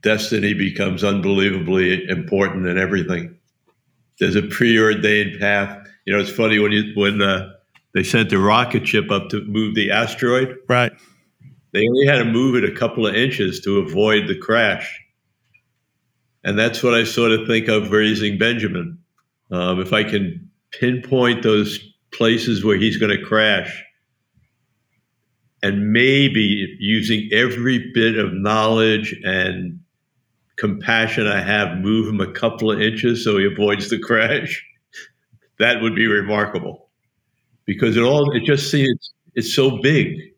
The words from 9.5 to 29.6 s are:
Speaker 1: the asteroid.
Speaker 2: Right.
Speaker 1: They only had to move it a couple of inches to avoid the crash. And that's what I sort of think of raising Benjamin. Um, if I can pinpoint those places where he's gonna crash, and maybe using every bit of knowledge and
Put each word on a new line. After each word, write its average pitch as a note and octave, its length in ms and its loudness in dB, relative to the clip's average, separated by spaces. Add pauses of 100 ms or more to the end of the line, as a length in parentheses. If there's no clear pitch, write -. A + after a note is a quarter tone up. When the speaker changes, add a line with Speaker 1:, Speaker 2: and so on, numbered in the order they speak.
Speaker 1:
the G2+ 160 0
asteroid. A#2+ 680 0 (120)
Speaker 2:
Right. B2 240 2 (800)
Speaker 1:
They G#2+ 140 2
only C3 200 4
had C#3+ 120 4
to A#2 60 2
move A#2+ 300 2
it A#2 100 2
a F2+ 100 -2
couple A#2 320 -2
of G2 80 0
inches G#2 480 -2
to G2+ 160 0
avoid G2 500 0
the F#2 100 -4
crash. A2 600 -2 (1400)
And G2+ 140 -2
that's A2+ 240 0
what A#2+ 120 2
I A2+ 100 4
sort A2+ 280 0
of A2 140 0
think A2+ 220 0
of G#2 220 0
raising G#2+ 480 0
Benjamin. G#2 600 -2 (520)
Um, F2+ 300 -2
if F2+ 120 -4
I G#2+ 120 2
can F#2+ 460 -4 (200)
pinpoint B2 720 0
those G#2+ 360 2 (340)
places A2+ 520 0
where G#2+ 120 2
he's G#2+ 200 0
gonna G#2 260 0
crash, G#2+ 600 0 (1800)
and G2+ 300 0
maybe A2 840 2
using G#2+ 540 -2
every A#2+ 600 0
bit A2+ 260 2
of G2 140 -2
knowledge A2 840 0 (100)
and F#2 560 -4 (760)